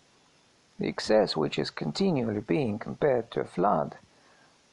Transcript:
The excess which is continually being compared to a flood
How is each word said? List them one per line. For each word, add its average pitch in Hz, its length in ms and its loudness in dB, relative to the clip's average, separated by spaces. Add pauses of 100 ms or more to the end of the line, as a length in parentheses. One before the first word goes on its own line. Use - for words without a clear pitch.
(800)
The - 80 -2
excess 214 500 2
which 147 220 -2
is 147 140 -4
continually 139 680 0
being 120 380 0
compared 127 540 -2
to - 80 -2
a 64 40 -4
flood 80 500 0 (800)